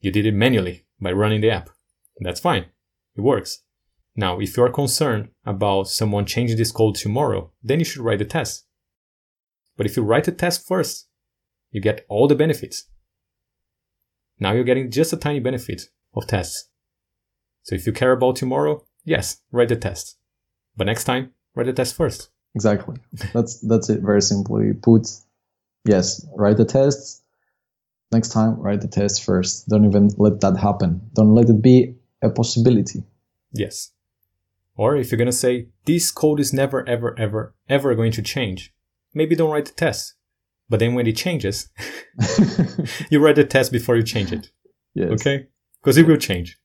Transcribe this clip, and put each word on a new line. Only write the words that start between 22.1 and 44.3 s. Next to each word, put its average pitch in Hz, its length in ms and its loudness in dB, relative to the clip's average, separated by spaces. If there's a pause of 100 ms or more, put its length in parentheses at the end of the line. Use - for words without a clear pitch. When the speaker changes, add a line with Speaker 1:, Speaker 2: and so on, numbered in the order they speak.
Speaker 2:
Exactly. 104 420 -2 (360)
That's, 117 280 -4
that's 113 300 0
it, 107 120 0
very 101 200 2
simply 104 500 0
put. 113 340 4 (800)
Yes, 190 500 2
write 104 220 4
the 113 80 6
tests. 135 580 0 (920)
Next 113 180 2
time, 110 280 2
write 101 220 -2
the - 80 -8
test 101 360 -2
first. 92 440 -2
Don't 107 160 6
even 101 340 6
let 104 220 4
that 95 160 2
happen. 92 440 0 (140)
Don't 107 200 6
let 117 140 6
it 110 140 6
be 127 320 6 (280)
a 120 60 2
possibility. 117 760 0 (480)
Speaker 1:
Yes. - 400 -10 (840)
Or 131 220 0
if 123 140 -2
you're 117 80 -2
gonna 120 140 2
say, 123 360 -2 (160)
"This 160 260 0
code 151 300 0
is 139 120 -2
never, 135 360 -2
ever, 117 300 -4
ever, 110 360 -4 (140)
ever 139 260 2
going 113 180 0
to 113 100 -6
change," 101 520 -8 (400)
maybe 156 220 0
don't 156 160 0
write 147 140 -2
the - 60 -18
test. - 420 -4 (540)
But 110 120 0
then 117 140 0
when 123 120 0
it 113 100 0
changes, 135 520 -4 (500)
<laughs> - 920 -2
you 151 100 4
write 151 160 6
the 147 80 6
test 131 260 0
before 120 260 0
you 117 60 2
change 110 300 -4